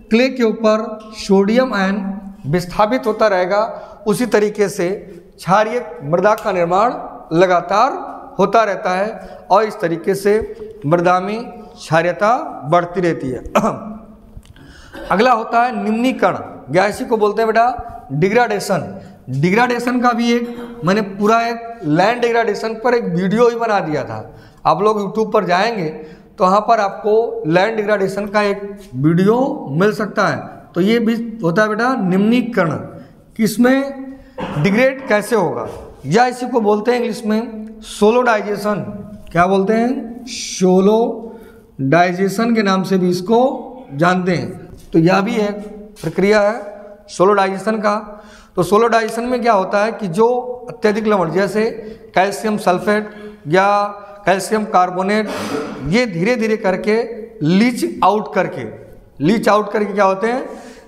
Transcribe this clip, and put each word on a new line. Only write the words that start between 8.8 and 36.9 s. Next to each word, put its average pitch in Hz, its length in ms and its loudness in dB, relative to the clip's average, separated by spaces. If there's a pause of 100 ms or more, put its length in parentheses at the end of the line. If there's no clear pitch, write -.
है 202 480 -6 (120)
और 202 120 6
इस 214 160 -4
तरीके 170 360 -2
से 214 400 0 (300)
मृदा 175 340 2
में 220 320 -6
क्षारीयता 175 1120 -2
बढ़ती 170 360 0
रहती 165 280 -2
है। 123 80 -6
<clears throat> - 600 -4 (1120)
अगला 233 200 4
होता 233 320 2
है 226 200 -2
निम्नीकरण, 202 920 -2
या 185 100 4
इसी 214 200 -4
को 233 120 0
बोलते 208 240 0
हैं 226 60 2
बेटा 226 380 2 (260)
डिग्रेडेशन। 196 920 0 (280)
डिग्रेडेशन 240 720 0
का 240 100 2
भी 233 220 0
एक - 520 -6
मैंने 202 160 2
पूरा 208 400 2
एक 233 420 -6
लैंड 185 380 2
डिग्रेडेशन 226 520 0
पर 240 200 0
एक 233 100 2
वीडियो 190 460 2
ही 240 60 0
बना 220 240 0
दिया 151 240 -2
था। 107 320 -10 (300)
आप 160 160 2
लोग 214 160 2
YouTube 202 360 2
पर 214 120 2
जाएंगे 180 600 -2 (320)
तो - 60 2
वहाँ 185 160 4
पर 220 200 4
आपको 220 680 0
लैंड 185 280 4
डिग्रेडेशन 202 500 0
का 208 160 0
एक 202 360 -4 (180)
वीडियो 190 760 2
मिल 190 220 2
सकता 208 340 -2
है। 135 220 -4 (260)
तो 165 60 0
ये 220 180 4
भी 226 440 -2
होता 170 180 2
है 214 80 2
बेटा 233 260 -2
निम्नीकरण, 202 760 0
कि - 760 -8
इसमें 269 560 2 (600)
डिग्रेड 240 480 2
कैसे 208 280 0
होगा, 127 320 -2 (380)
या 196 200 4
इसी 254 220 -4
को 233 140 0
बोलते 208 300 2